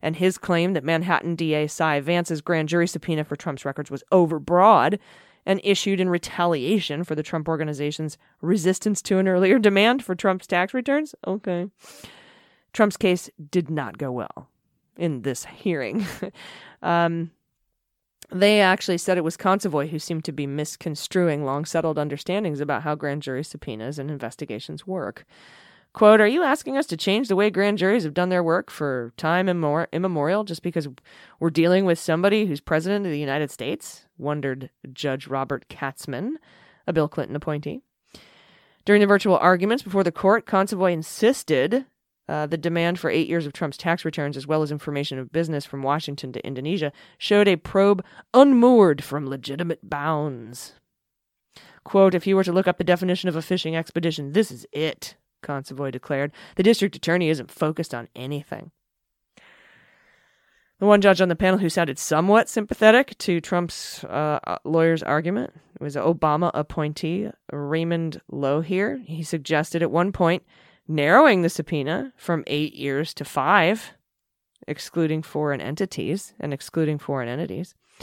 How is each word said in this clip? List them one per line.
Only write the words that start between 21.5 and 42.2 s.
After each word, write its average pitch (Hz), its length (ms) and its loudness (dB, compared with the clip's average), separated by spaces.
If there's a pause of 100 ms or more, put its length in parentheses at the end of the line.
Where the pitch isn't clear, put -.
understandings 147 640 -4
about 147 220 -2
how 151 120 -2
grand 147 260 -4
jury 135 240 -6
subpoenas 131 540 -10
and 143 120 -8
investigations 127 760 -10
work. 170 400 -8 (680)
Quote, 214 300 8
"Are 208 40 6
you 294 160 2
asking 277 360 0
us 302 80 0
to 165 100 -6
change 214 320 0
the 196 80 2
way 208 140 4
grand 202 260 0
juries 190 280 2
have 147 100 -6
done 180 160 0
their 180 120 2
work 165 280 0
for 127 480 -6
time 180 300 0
immor-, 165 440 0
immemorial 180 520 -2
just 175 180 -10
because 160 260 -4 (500)
we're 165 120 0
dealing 175 340 4
with 170 140 2
somebody 196 480 2
who's 143 160 -4
president 190 420 -2
of 175 80 -4
the 147 60 -4
United 147 320 -4
States?" - 560 -10 (100)
wondered 135 540 -6 (220)
Judge 135 340 -6
Robert 135 420 -6
Katzman, 143 680 -8 (500)
a 185 80 -2
Bill 151 140 -6
Clinton - 280 -8
appointee. 147 460 -8 (1040)
During 208 140 6
the 202 60 6
virtual 196 300 4
arguments 185 460 2
before 196 220 0
the 175 60 0
court, 196 360 2
Consovoy 190 460 0
insisted, 175 920 0 (440)